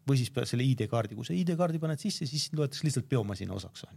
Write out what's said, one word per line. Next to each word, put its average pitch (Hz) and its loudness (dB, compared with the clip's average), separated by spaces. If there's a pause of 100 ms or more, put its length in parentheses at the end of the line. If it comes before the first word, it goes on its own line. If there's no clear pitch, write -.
Või 139 6
siis 120 0
pead 123 -2
selle 127 2
I 135 6
D-kaardi. 110 0
Kui - -8
sa 165 -2
I 185 2
D-kaardi 165 2
paned 156 -2
sisse, - -4
siis 143 -4
sind 156 -4
loetakse 143 0
lihtsalt 135 0
peomasina 98 0
osaks, 95 -10
on - -20